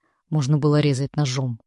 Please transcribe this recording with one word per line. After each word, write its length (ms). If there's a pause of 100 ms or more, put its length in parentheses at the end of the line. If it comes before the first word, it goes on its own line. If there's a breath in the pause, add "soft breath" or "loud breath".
(300)
можно 280
было 220
резать 360
ножом, 520